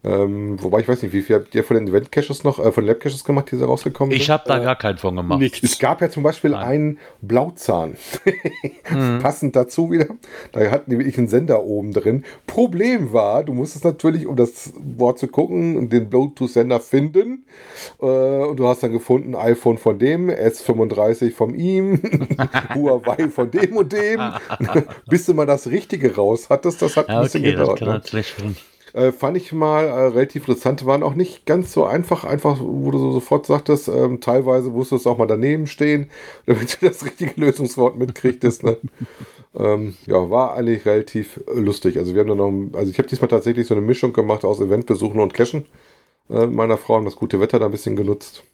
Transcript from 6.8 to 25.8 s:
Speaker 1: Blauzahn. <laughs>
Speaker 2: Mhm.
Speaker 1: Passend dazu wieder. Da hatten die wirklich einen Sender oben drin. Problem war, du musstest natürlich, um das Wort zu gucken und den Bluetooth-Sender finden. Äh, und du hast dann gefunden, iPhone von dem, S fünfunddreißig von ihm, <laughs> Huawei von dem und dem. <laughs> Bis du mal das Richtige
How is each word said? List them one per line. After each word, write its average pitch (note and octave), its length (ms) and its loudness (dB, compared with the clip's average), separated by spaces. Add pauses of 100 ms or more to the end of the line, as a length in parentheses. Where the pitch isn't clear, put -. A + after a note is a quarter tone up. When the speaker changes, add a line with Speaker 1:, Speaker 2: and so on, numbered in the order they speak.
Speaker 1:
Blauzahn. A2 760 -2 (280)
<laughs> F#3+ 120 0 (540)
Speaker 2:
Mhm. B2+ 300 0
Speaker 1:
Passend C#3 360 -2
dazu E3 340 0
wieder. E3 160 2 (460)
Da G#2+ 180 2
hatten - 200 -2
die A#2+ 80 2
wirklich C3 200 -2
einen A#2 100 2
Sender B2 360 2
oben G#2 280 -4
drin. A2 320 0 (220)
Problem G3+ 680 0
war, A2 320 2
du D3 80 -6
musstest B2 320 -6
natürlich, D#3+ 420 0
um C#3 100 -4
das - 400 0
Wort B2 420 0
zu F#3 100 -4
gucken E3+ 480 0
und A#2+ 160 -2
den A2+ 160 2
Bluetooth-Sender B2 720 2
finden. F#3 640 0 (560)
Äh, C#3 60 -2
und C3+ 520 0
du B2+ 100 2
hast B2+ 140 2
dann A#2 100 -2
gefunden, B2 420 0
iPhone A#2 440 2
von G#2 200 2
dem, E3 320 2
S A2+ 320 0
fünfunddreißig A2+ 720 0
von A2 200 -2
ihm, F#3+ 480 0
<laughs> C3+ 720 -2
Huawei C#3 560 0
von A#2+ 200 -2
dem G3 260 0
und F#3+ 160 0
dem. G#3 420 -2 (240)
<laughs> - 500 -8
Bis D#3 180 0
du F3+ 80 2
mal D3+ 120 0
das C#3+ 220 0
Richtige C#3 480 -2